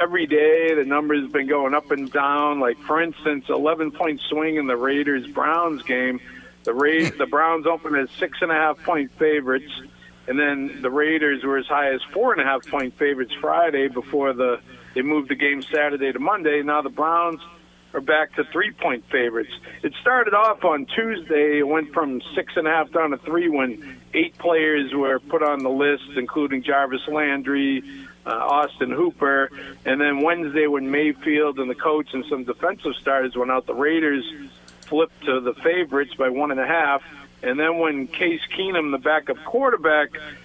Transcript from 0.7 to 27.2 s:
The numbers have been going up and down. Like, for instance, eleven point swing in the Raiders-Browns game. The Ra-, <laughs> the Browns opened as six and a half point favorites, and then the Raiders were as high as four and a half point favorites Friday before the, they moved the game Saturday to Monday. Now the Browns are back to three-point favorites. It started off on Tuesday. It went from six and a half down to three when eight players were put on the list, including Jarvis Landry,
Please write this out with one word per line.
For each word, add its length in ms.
The 100
numbers 380
have 100
been 140
going 280
up 180
and 180
down. 480
Like, 220
for 200
instance, 480
eleven 440
point 360
swing 280
in 100
the 100
Raiders-Browns 1080
game. 360
The 120
Ra-, 400
<laughs> 40
the 80
Browns 400
opened 300
as 220
six 240
and 80
a 40
half 280
point 360
favorites, 540
and 100
then 440
the 80
Raiders 520
were 140
as 100
high 280
as 80
four 200
and 80
a 40
half 220
point 320
favorites 420
Friday 480
before 460
the, 260
they 60
moved 300
the 60
game 260
Saturday 500
to 60
Monday. 440
Now 200
the 80
Browns 500
are 80
back 340
to 80
three-point 640
favorites. 400
It 200
started 320
off 280
on 220
Tuesday. 760
It 60
went 280
from 260
six 220
and 120
a 20
half 220
down 200
to 40
three 320
when 500
eight 240
players 560
were 260
put 240
on 200
the 80
list, 440
including 480
Jarvis 460
Landry, 720